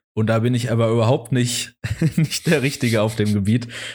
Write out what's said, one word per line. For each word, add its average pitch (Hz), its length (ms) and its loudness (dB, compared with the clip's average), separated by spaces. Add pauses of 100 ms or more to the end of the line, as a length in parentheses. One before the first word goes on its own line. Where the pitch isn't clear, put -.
(140)
Und 110 140 0
da 113 120 2
bin 120 140 0
ich 120 180 -2
aber 113 180 2
überhaupt 117 440 2
nicht, 123 420 -2 (220)
<laughs> 165 180 0
nicht - 320 -2
der 156 140 2
Richtige 120 400 0
auf 110 160 0
dem 104 160 2
Gebiet. 110 340 0 (280)